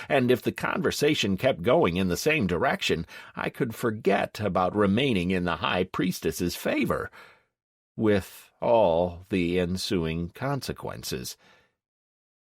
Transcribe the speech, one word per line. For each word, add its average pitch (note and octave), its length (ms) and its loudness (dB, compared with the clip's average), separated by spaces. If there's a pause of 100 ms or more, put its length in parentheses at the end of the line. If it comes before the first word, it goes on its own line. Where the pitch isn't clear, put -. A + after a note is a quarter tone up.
and B2+ 240 4
if B2 100 4
the - 80 0
conversation C3+ 840 0
kept B2+ 260 0
going A2+ 340 4
in F#2+ 120 2
the F2 80 0
same D3+ 320 0
direction, F2 580 0 (300)
I - 140 -4
could B2 220 -4
forget B2 680 -2
about F#2 340 0
remaining G#2 560 2
in F2+ 140 0
the E2+ 120 0
High F#2+ 280 0
Priestess's F2+ 720 -2
favor, - 540 -2 (840)
with G#2 540 0 (100)
all F2 680 2
the F2+ 320 2
ensuing E2+ 680 -2
consequences. - 1040 -8 (1200)